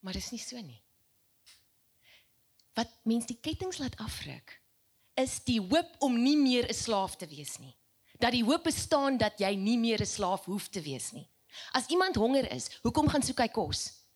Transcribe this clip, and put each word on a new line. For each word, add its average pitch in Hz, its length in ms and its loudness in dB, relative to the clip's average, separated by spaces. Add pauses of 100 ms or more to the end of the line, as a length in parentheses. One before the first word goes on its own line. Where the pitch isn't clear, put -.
Maar 185 120 -10
dis 185 180 -6
nie 226 100 -10
so 247 200 -12
nie. 131 220 -16 (1900)
Wat 226 160 -2 (140)
mens 226 220 0
die 233 140 -10
kettinge 349 380 -6
laat 262 180 -6
afruk, - 680 -12 (540)
is 262 280 -2
die 233 160 2
hoop 294 380 0
om 247 240 2
nie 285 140 6
meer 254 320 4
'n 226 60 -4
slaaf 196 420 -2
te 180 100 -12
wees 147 320 -14
nie. 131 180 -18 (440)
Dat 233 120 4
die 240 120 4
hoop 311 200 2
bestaan 277 540 2
dat 214 200 2
jy 202 180 2
nie 214 220 2
meer 226 220 2
'n 208 60 0
slaaf 190 380 -2
hoef 190 240 -4
te 190 120 -6
wees 135 320 -8
nie. - 160 -16 (440)
As 254 140 0
iemand 370 280 0
honger 240 380 2
is, - 180 -8 (120)
hoekom 302 260 2
gaan 285 140 2
soek - 160 -4
hy 233 100 4
kos? - 440 -4 (240)